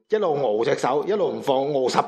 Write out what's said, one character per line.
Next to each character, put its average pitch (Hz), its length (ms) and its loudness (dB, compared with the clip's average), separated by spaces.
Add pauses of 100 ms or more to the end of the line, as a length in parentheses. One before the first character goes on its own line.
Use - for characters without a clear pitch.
一 214 100 0
路 180 160 0
熬 117 300 0
隻 135 140 2
手， 131 280 0
一 185 60 0
路 196 180 0
唔 113 120 -6
放， 135 320 0
熬 131 140 2
十 - 200 0